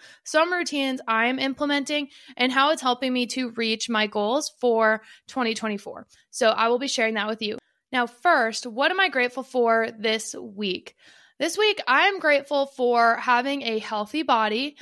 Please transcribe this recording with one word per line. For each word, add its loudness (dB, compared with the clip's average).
some 2
routines -2
I'm 0
implementing -2
and 2
how 2
it's 0
helping 0
me -2
to -6
reach -4
my 0
goals -2
for 2
twenty -2
twenty-four. -8
So 2
I 2
will 2
be -4
sharing -2
that -4
with -6
you. -6
Now, 0
first, 0
what 0
am -4
I 4
grateful -2
for 2
this -2
week? -6
This -2
week, 2
I'm 4
grateful 2
for 4
having 0
a -2
healthy -6
body, 0